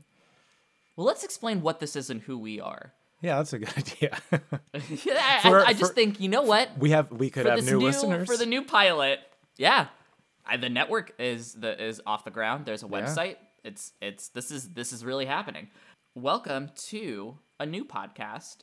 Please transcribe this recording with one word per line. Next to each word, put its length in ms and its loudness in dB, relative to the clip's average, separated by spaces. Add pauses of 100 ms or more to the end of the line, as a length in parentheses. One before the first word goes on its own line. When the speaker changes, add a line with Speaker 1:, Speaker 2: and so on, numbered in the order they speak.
(960)
Speaker 1:
Well, 120 0
let's 160 0
explain 380 -4
what 180 0
this 160 -6
is 160 -6
and 100 -6
who 160 -8
we 240 -8
are. 320 -12 (280)
Speaker 2:
Yeah, 160 0
that's 160 -2
a 60 -6
good 140 -8
<laughs> 40 -6
idea. 400 -2 (140)
Speaker 1:
<laughs> 100 2 (600)
Yeah, 400 4
I, 60 10
Speaker 2:
For, 120 10
Speaker 1:
I, 80 8
I 40 6
just 180 2
Speaker 2:
for, 40 -4
Speaker 1:
think, 240 2
you 100 -2
know 140 2
what? 340 6
Speaker 2:
we 140 4
have, 200 4
we 180 -2
could 140 -4
Speaker 1:
For 60 6
Speaker 2:
have 100 6
Speaker 1:
this 100 0
Speaker 2:
new 100 4
Speaker 1:
new, 60 4
Speaker 2:
listeners. 420 0
Speaker 1:
for 100 0
the 80 0
new 160 0
pilot, 580 4 (380)
yeah. 300 4 (580)
I, 120 -2
the 120 -4
network 480 -2
is 360 -4
the, 280 -6
is 240 -8
off 200 -4
the 60 -12
ground. 340 -4
There's 180 -8
a 40 -14
Speaker 2:
Yeah. 140 -6
Speaker 1:
website. 340 -4 (280)
It's, 380 -16
it's, 280 -10
this 220 -10
is, 220 -12
this 180 -8
is 140 -12
really 200 -4
happening. 440 -8 (440)
Welcome 580 -4 (160)
to 520 -10 (200)
a 60 -6
new 200 -8
podcast 760 -12